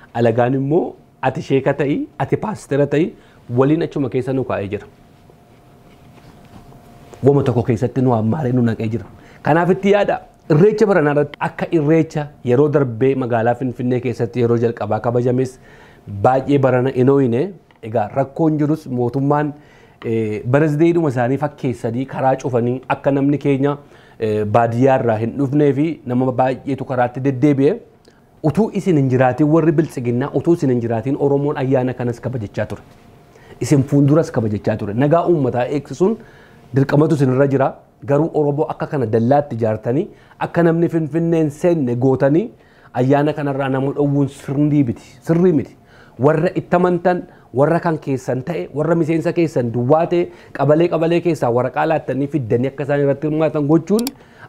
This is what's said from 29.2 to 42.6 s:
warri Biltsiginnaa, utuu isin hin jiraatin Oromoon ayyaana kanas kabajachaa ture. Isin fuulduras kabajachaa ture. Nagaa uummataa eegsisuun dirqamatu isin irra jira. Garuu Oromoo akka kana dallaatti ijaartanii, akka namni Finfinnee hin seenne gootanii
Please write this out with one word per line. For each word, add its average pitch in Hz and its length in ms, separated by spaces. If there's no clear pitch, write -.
warri 160 260
Biltsiginnaa, 135 600
utuu 165 200
isin 143 160
hin 123 100
jiraatin 117 400
Oromoon 143 360
ayyaana 131 380
kanas 120 260
kabajachaa 107 460
ture. - 160
Isin 135 240
fuulduras 147 480
kabajachaa 110 440
ture. 101 180
Nagaa 147 340
uummataa 127 400
eegsisuun 147 480
dirqamatu 147 400
isin 131 200
irra 139 120
jira. 135 280
Garuu 147 280
Oromoo 147 340
akka 156 180
kana 139 200
dallaatti 120 500
ijaartanii, 117 500
akka 165 240
namni 170 260
Finfinnee 165 520
hin 151 100
seenne 147 460
gootanii 135 500